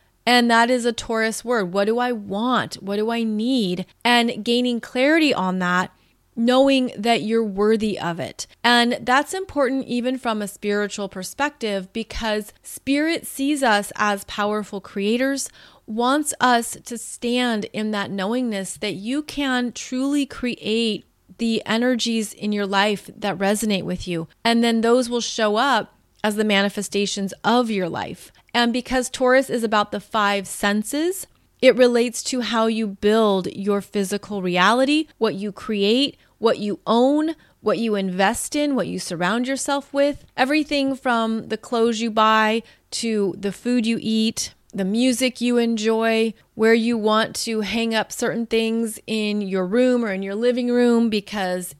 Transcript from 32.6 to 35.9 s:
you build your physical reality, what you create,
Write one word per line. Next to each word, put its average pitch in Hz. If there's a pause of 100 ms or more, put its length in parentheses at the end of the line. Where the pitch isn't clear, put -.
you 220
build 208
your 202
physical 202
reality, 240 (100)
what 214
you 202
create, 220 (200)